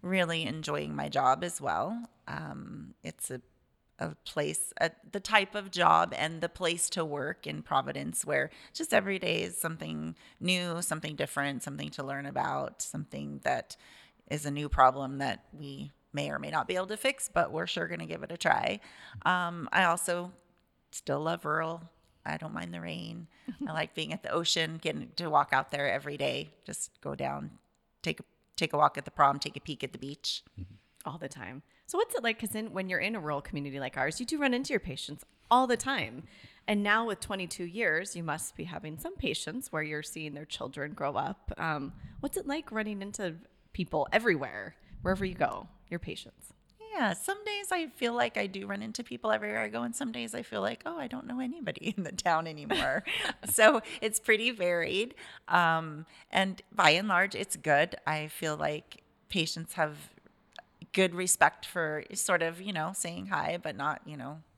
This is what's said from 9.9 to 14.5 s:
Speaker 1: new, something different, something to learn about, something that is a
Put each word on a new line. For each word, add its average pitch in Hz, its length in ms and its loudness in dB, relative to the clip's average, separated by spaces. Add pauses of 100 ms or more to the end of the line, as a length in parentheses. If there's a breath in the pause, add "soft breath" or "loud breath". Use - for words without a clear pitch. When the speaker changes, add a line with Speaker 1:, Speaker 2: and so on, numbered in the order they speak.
Speaker 1:
new, 180 400 0
something 156 340 -4
different, 143 480 -2
something 147 280 -8
to 143 120 -8
learn 139 220 -6
about, 139 560 -4
something 143 600 -8
that - 340 -2 (520 loud breath)
is 147 160 -4
a 143 60 -4